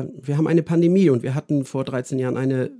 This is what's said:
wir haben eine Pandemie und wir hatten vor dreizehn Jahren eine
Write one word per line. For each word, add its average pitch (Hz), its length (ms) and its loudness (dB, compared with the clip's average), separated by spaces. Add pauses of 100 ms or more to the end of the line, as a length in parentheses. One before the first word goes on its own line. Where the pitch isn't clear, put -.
(200)
wir 143 160 -4
haben 156 100 2
eine 160 160 4
Pandemie 170 460 4
und 123 140 2
wir 131 120 -4
hatten 147 300 -2
vor 135 200 -6
dreizehn 131 340 -6
Jahren 127 180 -2
eine 131 440 -2